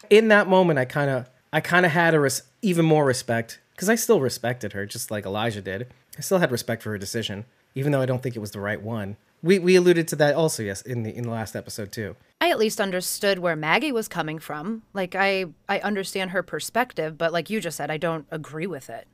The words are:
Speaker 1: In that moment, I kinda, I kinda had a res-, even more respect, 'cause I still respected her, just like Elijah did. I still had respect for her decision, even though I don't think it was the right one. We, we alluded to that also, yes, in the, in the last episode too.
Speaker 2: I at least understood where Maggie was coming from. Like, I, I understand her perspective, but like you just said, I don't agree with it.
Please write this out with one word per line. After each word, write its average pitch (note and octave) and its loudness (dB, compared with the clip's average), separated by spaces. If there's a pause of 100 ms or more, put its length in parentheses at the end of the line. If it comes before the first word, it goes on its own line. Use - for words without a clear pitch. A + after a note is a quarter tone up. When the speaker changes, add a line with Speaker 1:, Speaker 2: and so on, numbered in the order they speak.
Speaker 1:
In A3 8
that G#3 6
moment, F#3 6
I B2+ 2
kinda, C3+ -2 (240)
I D#3+ 0
kinda F3+ 4
had E3 4
a D#3 6
res-, C3 0 (180)
even E3+ 2
more D3+ 6
respect, A#2+ 0 (160)
'cause F#3 -4
I A#3 4
still A3 4
respected A#2+ -4
her, G2+ -6
just - -10
like G#2 -4
Elijah G#2 -4
did. G2 -8 (300)
I D3 -12
still F#3 0
had D#3+ 2
respect A2+ -4
for G#2+ -6
her G#2+ -4
decision, G#2 -8 (300)
even C#3 -2
though C3+ 2
I B2+ 0
don't B2 -2
think A#2+ -6
it - -10
was G#2 -8
the G2+ -10
right G2+ -4
one. G#2 -8 (260)
We, F#3 6
we F3+ 4
alluded F3 6
to D#3 -6
that D3 4
also, D#3 0
yes, G2 -6
in A#2+ -6
the, A2 -8
in A#2+ -8
the A#2 -6
last A2 -6
episode G2 -10
too. G#2 -8 (260)
Speaker 2:
I E4+ 4
at D#4 2
least G#3+ 0
understood F#3+ -2
where E3+ 0
Maggie F3+ 2
was A3 -2
coming D#3 -6
from. F3 -10 (120)
Like, F#3 -6
I, F#3+ 0 (240)
I G3+ 0
understand F#3+ -4
her F3+ -2
perspective, D#3+ -4
but E3 0
like E3+ -4
you G#3+ -4
just E3 -8
said, D3+ -6
I D#3 -4
don't E3 -4
agree D#3 -8
with C#3+ -10
it. A#2 -14